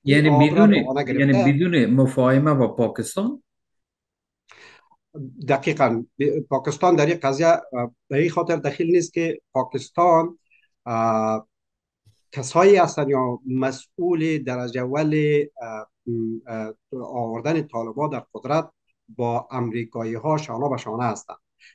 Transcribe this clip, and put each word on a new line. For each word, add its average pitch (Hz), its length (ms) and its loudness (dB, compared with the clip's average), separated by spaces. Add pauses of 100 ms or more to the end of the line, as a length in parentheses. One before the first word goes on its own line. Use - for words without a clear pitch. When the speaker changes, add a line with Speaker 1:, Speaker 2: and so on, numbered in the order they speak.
Speaker 1:
این 139 140 2
Speaker 2:
یعنی 151 120 4
Speaker 1:
آب 147 140 6
را 151 40 6
Speaker 2:
بدون، 208 240 6
Speaker 1:
به 190 60 6
عنوان 135 300 -2
Speaker 2:
یعنی 139 260 2
Speaker 1:
گرفته 127 200 4
Speaker 2:
بدون 156 340 2
مفاهمه 131 680 4
با 123 140 2
پاکستان؟ 156 760 -4 (2000)
Speaker 1:
دقیقاً. 135 560 0 (140)
ب-، 143 300 0
پاکستان 156 480 0
در 147 100 4
این 170 160 0
قضیه، 139 240 0
اه، 165 160 4 (460)
به 139 100 -2
این 147 120 2
خاطر 165 260 -2
دخیل 151 300 -4
نیست 170 260 2
که 165 280 -4 (120)
پاکستان، 165 880 0 (480)
اه، 110 640 0 (840)
کسایی 175 440 4
هستن 151 320 2
یا 127 380 -2
مسئول 156 920 -2
درجه 123 420 -6
اول، 151 640 0 (180)
اه، 110 280 -14 (160)
م، 120 60 -4 (340)
اه، 110 280 -10 (280)
آوردن 120 600 -4
طالبان 117 480 -6
در 127 120 -8 (120)
قدرت 143 360 -4 (460)
با 120 340 -4
امریکایی 117 640 -6
ها 151 220 -2
شانه 139 320 -6
به 131 80 -4
شانه 113 280 -6
هستند، - 320 -6 (380)